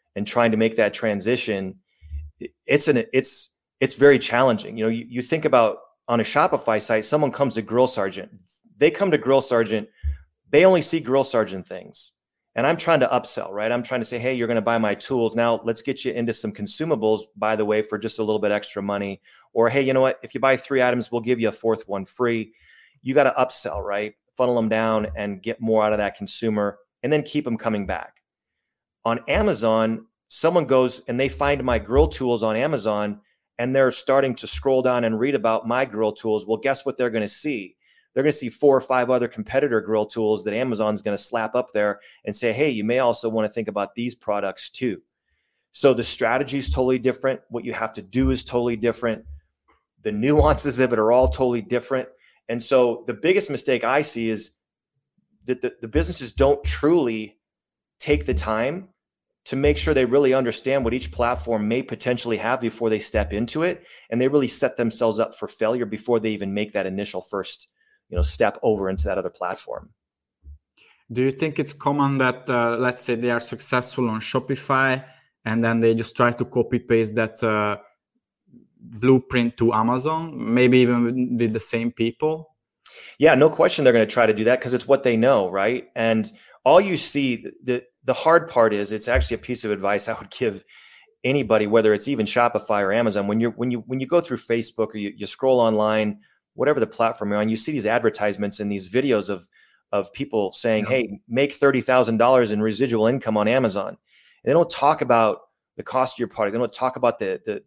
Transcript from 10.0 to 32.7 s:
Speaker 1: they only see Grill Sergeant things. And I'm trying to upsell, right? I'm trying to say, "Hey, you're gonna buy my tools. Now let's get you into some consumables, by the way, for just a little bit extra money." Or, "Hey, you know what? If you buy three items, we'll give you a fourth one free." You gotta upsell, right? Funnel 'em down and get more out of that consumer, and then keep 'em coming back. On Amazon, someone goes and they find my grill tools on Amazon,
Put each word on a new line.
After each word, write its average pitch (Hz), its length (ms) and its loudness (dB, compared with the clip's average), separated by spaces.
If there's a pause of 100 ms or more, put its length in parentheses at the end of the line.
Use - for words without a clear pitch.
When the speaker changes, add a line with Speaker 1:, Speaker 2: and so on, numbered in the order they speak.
Speaker 1:
they 156 140 6
only 185 180 6
see 160 200 0
Grill 127 240 2
Sergeant 95 420 -2
things. 95 460 -14 (440)
And 120 80 0
I'm 160 120 2
trying 160 240 2
to 123 60 2
upsell, - 440 -4
right? 104 180 -4
I'm 120 140 -2
trying 123 160 -4
to 110 60 -6
say, 123 120 -6
"Hey, 127 160 -4
you're 120 140 -2
gonna 117 140 0
buy 117 160 0
my 104 180 0
tools. 117 400 -2
Now 117 300 2
let's 113 160 -2
get 135 240 -6
you 120 80 -4
into 117 180 -4
some 110 220 -4
consumables, 110 720 -2 (120)
by 107 220 -2
the 107 80 0
way, 107 160 2
for 107 160 -6
just 107 220 -4
a 110 40 -2
little 107 160 0
bit 104 140 0
extra 104 280 -4
money." 101 380 -6 (320)
Or, 113 160 4
"Hey, 135 140 2
you 131 100 0
know 131 80 2
what? 131 240 0
If - 100 -18
you 131 60 -6
buy 135 160 4
three 127 260 -2
items, 123 300 0
we'll 120 80 -2
give 117 220 0
you 110 80 0
a - 20 -2
fourth 110 380 -2
one 98 160 -6
free." 117 480 -4 (480)
You 131 120 -6
gotta 135 240 4
upsell, 101 460 -2
right? 104 300 -6 (240)
Funnel 123 200 2
'em 110 120 0
down 110 380 0 (100)
and 101 260 -8
get 113 160 -8
more 110 240 2
out 107 80 2
of 107 60 0
that 101 180 -4
consumer, 104 640 -4 (240)
and 131 80 -2
then 151 120 0
keep 147 220 -6
'em 117 120 -4
coming 104 280 -4
back. - 360 -10 (800)
On 117 240 0
Amazon, 113 800 0 (220)
someone 170 340 2
goes 127 460 2
and 120 100 -4
they 135 80 0
find 143 340 -2
my 123 160 0
grill 123 300 2
tools 120 340 -2
on 110 140 -2
Amazon, 107 640 -2 (400)